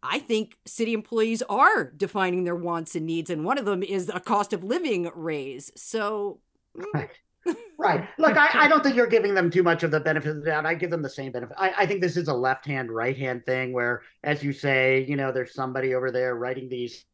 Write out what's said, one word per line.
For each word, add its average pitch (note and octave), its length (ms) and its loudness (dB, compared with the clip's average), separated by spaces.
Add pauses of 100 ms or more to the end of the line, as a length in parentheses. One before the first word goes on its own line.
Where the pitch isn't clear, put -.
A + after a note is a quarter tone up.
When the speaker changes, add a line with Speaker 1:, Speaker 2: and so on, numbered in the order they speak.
Speaker 1:
I F3+ 160 0
think A3 480 -2
city A#3 260 -2
employees A3 560 0
are B3 420 6
defining F#3 540 0
their F3 120 0
wants E3+ 380 -4
and D#3+ 120 -2
needs, E3 240 -2
and D#3 140 -2
one A#3+ 140 0
of B3 60 -6
them G3 180 0
is F#3+ 300 -4
a F3+ 80 -4
cost G#3 320 0
of F3+ 100 -4
living G#3 520 -2
raise. D3 640 -6
So, G#3 640 -4 (360)
mm. F4+ 80 -12 (100)
Speaker 2:
Right. - 160 -4 (680)
Right. C#4 320 0 (100)
Look, D4+ 200 4
I, D4 260 6
I C#4+ 40 6
don't D#4 140 6
think C4+ 140 2
you're A#3+ 100 6
giving G3+ 280 4
them F3 160 4
too F3+ 120 4
much E3+ 200 4
of E3 80 0
the D3+ 100 2
benefit D#3 300 0
of D#3 60 -4
the D3 140 -6
doubt. D3+ 140 0
I E3 100 0
give E3+ 160 -4
them D#3+ 120 -2
the C3+ 80 -6
same C3+ 220 -10
benefit. A#2+ 260 -8
I, F#3+ 200 2
I G3+ 80 4
think G3 140 0
this E3+ 160 0
is E3 120 -2
a D3 60 0
left-hand, C3 560 -2
right-hand B2+ 540 -4
thing C3 300 -2
where, A#2+ 280 0 (200)
as D3 200 -2
you C#3+ 100 -2
say, C3 540 2
you C#3+ 100 -2
know, C3+ 160 -2
there's B2+ 200 -4
somebody C3 420 -2
over B2+ 160 0
there B2+ 260 -2
writing B2+ 340 -6
these A#2+ 420 -8